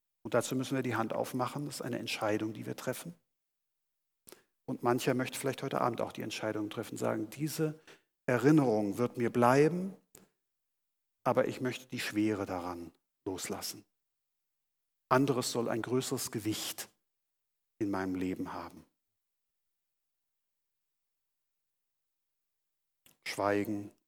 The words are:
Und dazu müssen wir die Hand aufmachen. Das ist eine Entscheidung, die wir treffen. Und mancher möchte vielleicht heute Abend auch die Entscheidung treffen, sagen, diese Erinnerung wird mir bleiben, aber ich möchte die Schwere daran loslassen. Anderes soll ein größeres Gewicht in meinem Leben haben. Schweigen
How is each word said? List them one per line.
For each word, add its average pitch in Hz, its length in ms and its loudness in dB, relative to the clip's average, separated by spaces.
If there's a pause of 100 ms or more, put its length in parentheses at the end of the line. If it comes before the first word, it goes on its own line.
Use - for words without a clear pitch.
(220)
Und 110 120 -2
dazu 120 220 2
müssen 131 200 -2
wir 131 60 0
die 123 140 -2
Hand 110 160 0
aufmachen. 131 540 -2
Das 139 100 -10
ist - 60 -8
eine 123 160 -4
Entscheidung, 110 540 -2
die 117 140 -10
wir 123 100 -6
treffen. - 380 -6 (1500)
Und - 160 -6
mancher 123 320 2
möchte 127 240 -4
vielleicht - 240 -4
heute 135 180 0
Abend 120 200 0
auch - 120 -4
die - 100 -8
Entscheidung 107 460 -4
treffen, 113 300 -8
sagen, 113 320 -2
diese 151 500 -2 (460)
Erinnerung 123 720 6
wird 120 180 0
mir 117 140 2
bleiben, 147 680 6 (1300)
aber 123 240 2
ich - 120 -6
möchte 123 260 -4
die 123 140 -8
Schwere 104 440 0
daran 87 480 -6 (320)
loslassen. 92 600 -8 (1200)
Anderes 131 440 4
soll 117 180 0
ein 113 100 0
größeres 127 500 -2
Gewicht - 600 -6 (880)
in 104 120 -2
meinem 95 240 -2
Leben 92 380 -4
haben. 85 320 -12 (4000)
Schweigen 101 640 0 (180)